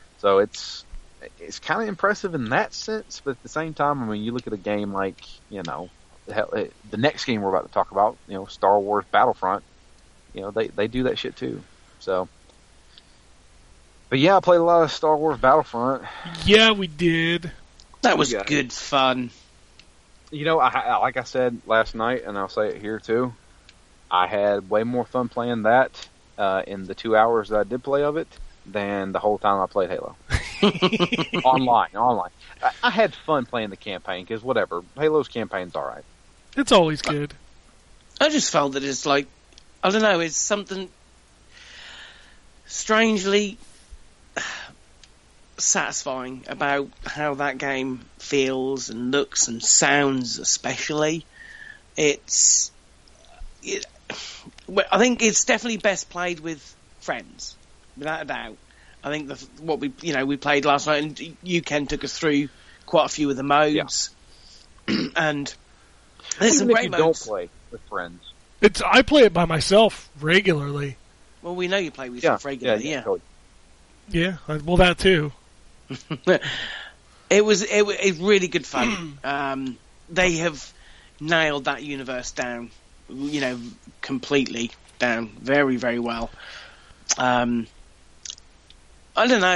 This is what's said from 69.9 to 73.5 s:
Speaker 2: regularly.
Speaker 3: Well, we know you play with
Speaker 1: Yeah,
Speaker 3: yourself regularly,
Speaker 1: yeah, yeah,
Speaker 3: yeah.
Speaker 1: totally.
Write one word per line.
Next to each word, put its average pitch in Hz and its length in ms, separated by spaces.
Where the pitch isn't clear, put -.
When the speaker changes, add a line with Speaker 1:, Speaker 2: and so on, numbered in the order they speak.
Speaker 2:
regularly. 147 760
Speaker 3:
Well, 175 120
we 180 140
know 190 80
you 175 140
play 131 180
with 123 160
Speaker 1:
Yeah, 160 80
Speaker 3:
yourself 104 140
regularly, 123 380
Speaker 1:
yeah, 151 60
yeah, 151 60
Speaker 3:
yeah. 120 60
Speaker 1:
totally. 95 180